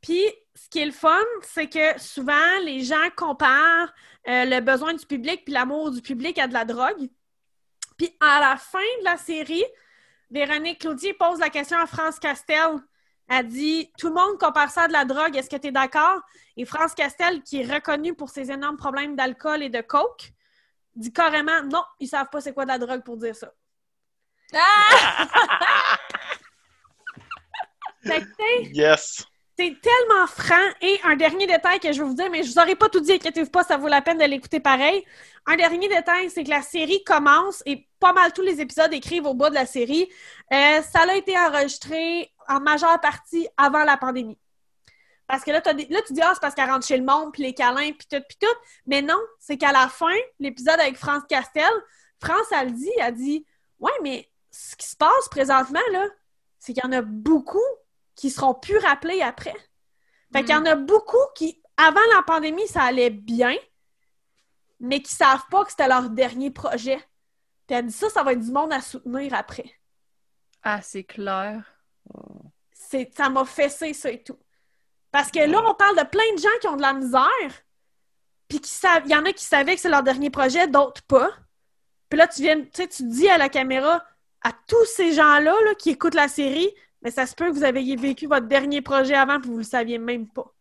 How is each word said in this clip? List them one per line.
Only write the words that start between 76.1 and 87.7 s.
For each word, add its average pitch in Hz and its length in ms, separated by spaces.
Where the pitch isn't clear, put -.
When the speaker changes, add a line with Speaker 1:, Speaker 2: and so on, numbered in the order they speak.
Speaker 1:
de 359 40
gens 330 100
qui 403 80
ont 302 80
de 277 60
la 269 100
misère, 269 720
puis 294 120
qui - 100
savent, 339 360
il 285 60
y 294 40
en 302 80
a 381 80
qui - 120
savaient 285 300
que - 60
c'est 370 80
leur 285 140
dernier 262 260
projet, 269 380
d'autres 277 360
pas. 269 280
Puis 294 100
là, 330 80
tu 311 160
viens, 311 180
tu 262 140
sais, 359 140
tu - 160
dis 247 240
à 359 100
la 277 100
caméra, 269 560
à 233 100
tous 453 180
ces 359 280
gens-là, 302 420
là, 427 120
qui - 140
écoutent 330 240
la 294 140
série, « 294 420
Mais 240 80
ça 254 160
se - 80
peut 339 120
que 349 60
vous 285 120
avez 262 320